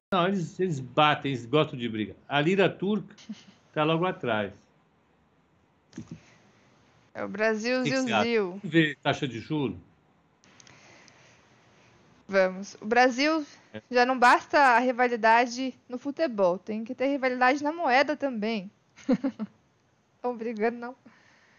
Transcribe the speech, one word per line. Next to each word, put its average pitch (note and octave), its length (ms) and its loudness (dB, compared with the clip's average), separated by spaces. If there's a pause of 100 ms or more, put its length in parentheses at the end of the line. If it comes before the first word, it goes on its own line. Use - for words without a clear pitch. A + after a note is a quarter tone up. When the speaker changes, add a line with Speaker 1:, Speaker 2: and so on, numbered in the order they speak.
Speaker 1:
tão, F3+ 180 2
eles, F#3+ 320 -4
eles F3 200 -2
batem, C#3+ 520 2
eles A#2 160 -6
gostam D3 320 0
de A#2+ 100 -4
briga. G#2+ 260 -6 (120)
A C#3+ 120 0
lira F3+ 300 4
turca G3 460 -6 (580)
tá D#3 100 0
logo D#3+ 220 2
atrás. A2 480 -4 (2500)
Speaker 2:
É G#3 120 -10
o - 20 -6
Brasil, A3 540 -2
Speaker 1:
O - 20 -2
que B3 60 -2
que C4 80 0
Speaker 2:
ziu, C4 100 -2
Speaker 1:
você A#3 60 -2
acha? G#3+ 100 4
Speaker 2:
ziu. A3+ 280 0
Speaker 1:
Vamos G3 120 -14
ver D#3 400 2
taxa C#3+ 240 -2
de A2+ 140 -8
juros? C3 340 -4 (2500)
Speaker 2:
Vamos. F#3+ 540 -2
O - 60 -12
Brasil B3+ 600 2 (280)
Speaker 1:
É. G#3+ 80 -12 (100)
Speaker 2:
já B3 140 4
não C4 120 0
basta C4+ 400 4
a B3+ 220 6
rivalidade A#3+ 1000 2 (120)
no B3 80 -10
futebol, A3+ 600 0
tem A3 280 -8
que B3 100 -10
ter C4 120 -2
rivalidade B3+ 540 0
na D4 120 -4
moeda C#4+ 420 2
também. A3+ 560 -6 (240)
<laughs> - 1300 -8
Tão B3 160 -6
brigando, A3+ 400 -4
não. A#3+ 180 -14 (640)